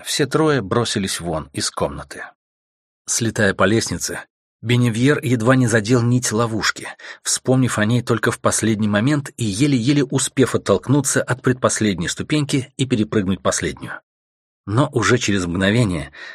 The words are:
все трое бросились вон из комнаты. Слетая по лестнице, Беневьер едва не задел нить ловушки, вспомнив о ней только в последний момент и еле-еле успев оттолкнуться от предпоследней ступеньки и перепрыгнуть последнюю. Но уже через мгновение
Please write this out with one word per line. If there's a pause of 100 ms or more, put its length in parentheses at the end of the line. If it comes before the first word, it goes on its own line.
все
трое
бросились
вон
из
комнаты. (840)
Слетая
по
лестнице, (420)
Беневьер
едва
не
задел
нить
ловушки, (360)
вспомнив
о
ней
только
в
последний
момент
и
еле-еле
успев
оттолкнуться
от
предпоследней
ступеньки
и
перепрыгнуть
последнюю. (640)
Но
уже
через
мгновение (240)